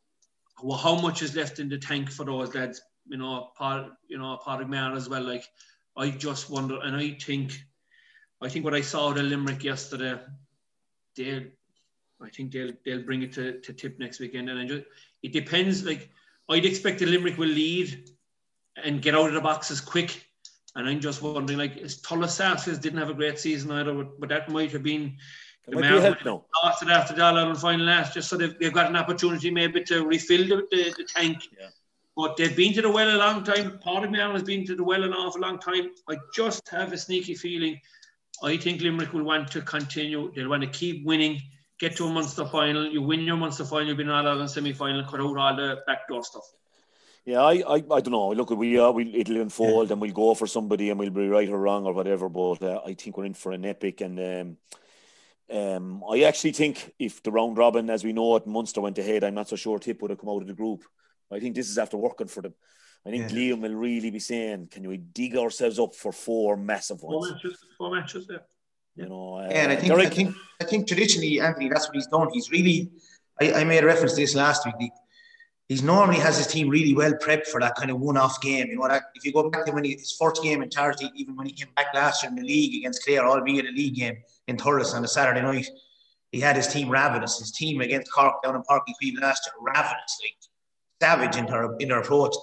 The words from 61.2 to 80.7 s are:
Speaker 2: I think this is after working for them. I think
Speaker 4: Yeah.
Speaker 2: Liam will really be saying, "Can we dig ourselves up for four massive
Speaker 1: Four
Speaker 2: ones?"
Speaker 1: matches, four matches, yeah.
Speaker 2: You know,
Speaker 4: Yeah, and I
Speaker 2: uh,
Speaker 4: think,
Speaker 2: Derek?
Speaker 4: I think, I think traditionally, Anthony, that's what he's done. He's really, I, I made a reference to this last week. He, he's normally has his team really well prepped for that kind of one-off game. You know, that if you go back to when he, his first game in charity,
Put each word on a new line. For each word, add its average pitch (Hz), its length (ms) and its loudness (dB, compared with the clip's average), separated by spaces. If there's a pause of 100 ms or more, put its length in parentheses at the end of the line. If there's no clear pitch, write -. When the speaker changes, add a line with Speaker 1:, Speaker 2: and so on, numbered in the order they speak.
Speaker 2:
I 101 80 -6
think 120 160 -6
this 120 140 -4
is 104 100 -2
after 107 180 -2
working 107 300 -2
for - 160 -12
them. 90 100 -12 (520)
I 101 60 -10
think 113 200 -4
Speaker 4:
Yeah. 110 60 -4
Speaker 2:
Liam 123 240 0
will 110 140 -4
really 117 340 -2
be 104 100 -8
saying, 107 520 -6
"Can 95 160 -12
we 95 100 -6
dig 117 400 -6
ourselves 117 420 0
up 113 140 2
for - 180 -8
four 107 460 0
massive 101 440 -4
Speaker 1:
Four 156 180 -4
Speaker 2:
ones?" 180 140 -6
Speaker 1:
matches, 180 240 -10 (200)
four 180 180 -6
matches, 180 340 -8
yeah. 180 80 -12 (580)
Speaker 2:
You 180 140 -12
know, 185 320 -10
Speaker 4:
Yeah, 151 220 2
and 139 80 4
I 139 40 2
Speaker 2:
uh, - 40 -2
Speaker 4:
think, - 140 4
Speaker 2:
Derek? 180 140 8
Speaker 4:
I - 20 2
think, 185 260 0 (260)
I - 20 -4
think 208 240 0
traditionally, 165 520 2
Anthony, 147 300 0
that's 147 180 0
what - 80 -8
he's 139 120 -4
done. 160 240 2
He's - 180 -4
really, 175 420 4 (500)
I, 156 120 4
I 156 120 4
made 160 180 6
a - 20 8
reference 165 280 6
to 147 80 2
this 143 140 2
last 143 300 4
week. 113 140 -6
He, 120 120 -4 (760)
he's 135 160 0
normally 175 360 8
has 151 180 4
his 143 100 2
team 156 220 2
really 147 260 6
well 147 180 6
prepped 156 340 2
for 120 120 -2
that 123 160 2
kind 135 160 -4
of 127 80 -2
one-off 135 420 2
game. 135 260 0
You 113 100 -6
know, 131 100 0
that 135 160 2 (100)
if - 120 -10
you 139 80 -4
go 156 160 4
back 160 160 -2
to 147 80 -2
when 147 100 -2
he, 139 100 0
his - 240 -10
first 160 240 2
game 151 220 0
in 123 60 -8
charity, 143 460 -2